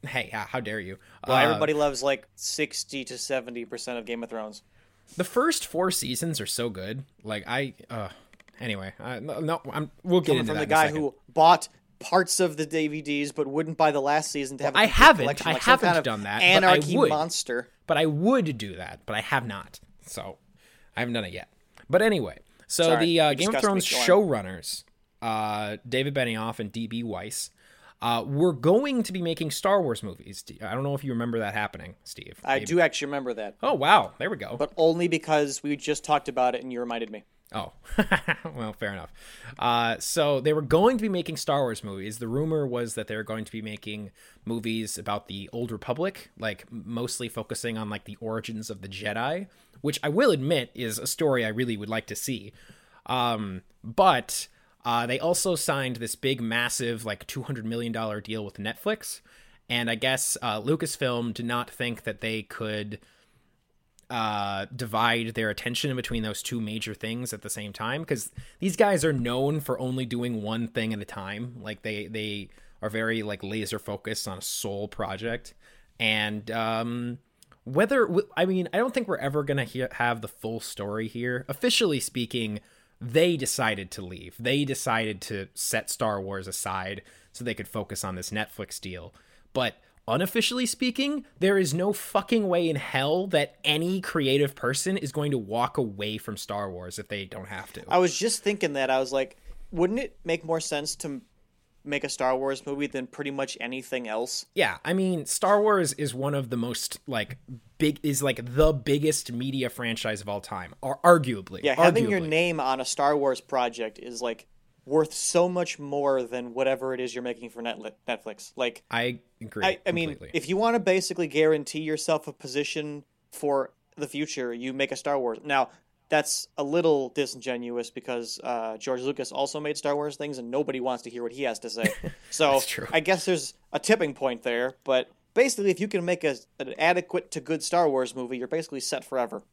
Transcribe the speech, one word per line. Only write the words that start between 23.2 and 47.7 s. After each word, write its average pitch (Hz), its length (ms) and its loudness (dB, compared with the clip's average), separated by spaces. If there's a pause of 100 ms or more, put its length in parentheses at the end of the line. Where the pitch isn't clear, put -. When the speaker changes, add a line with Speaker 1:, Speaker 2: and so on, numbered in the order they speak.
Speaker 1:
uh, 151 80 6
Speaker 2:
you 139 80 2
Speaker 1:
Game 170 100 2
of 226 80 0
Speaker 2:
disgust - 80 2
me. 196 180 4
Speaker 1:
Thrones 127 260 2
Speaker 2:
Go 180 80 10
on. 202 120 6
Speaker 1:
showrunners, 95 560 -4 (380)
uh, 107 560 -2 (100)
David 127 260 0
Benioff 113 460 0
and 107 100 -4
D 117 160 -4
B 110 160 -4
Weiss, 104 480 -6 (500)
uh, 117 280 0
were 156 260 4
going 226 480 4
to 202 100 -2
be 180 120 -4
making 165 260 -2
Star 196 320 4
Wars 120 220 0
movies. 101 400 -12
D-, - 180 -18
I 104 140 -6
don't 135 80 -2
know 143 100 0
if 139 100 -4
you 131 100 -2
remember 117 260 0
that 101 160 -2
happening, 101 480 -4
Steve. - 420 -16
Speaker 2:
I 135 120 4
Speaker 1:
Maybe. - 100 -2
Speaker 2:
do 175 120 4
actually 147 280 2
remember 139 260 -4
that. 104 300 -8
Speaker 1:
Oh, - 100 4
wow. 135 460 4
There 165 100 -2
we 208 80 -4
go. 110 180 -8
Speaker 2:
But 113 220 -2
only 165 300 6
because 151 560 2
we 147 120 0
just 143 280 -2
talked 147 260 2
about 127 240 4
it 123 80 -4
and 127 100 -10
you 120 80 -6
reminded 117 300 -4
me. 104 140 -12 (320)
Speaker 1:
Oh, 98 160 -6 (420)
<laughs> 165 420 -2
well, 110 180 -6
fair 101 200 -6
enough. 82 180 -12 (460)
Uh, 117 400 2
so 147 420 2
they 151 140 2
were 156 80 2
going 185 380 6
to - 20 -2
be 214 80 0
making 175 280 -2
Star 143 240 2
Wars 117 220 -2
movies. 104 360 -8
The 117 80 -6
rumor 147 400 0
was 120 260 -4
that 107 140 -6
they 107 80 -6
were 110 80 -4
going 110 220 -6
to - 60 -16
be 107 120 -8
making 107 480 -10 (340)
movies 110 540 -4
about 101 280 -4
the 98 240 -10
Old 117 200 -4
Republic, 143 640 -4
like, 107 320 -6
mostly 117 600 -6
focusing 113 500 -6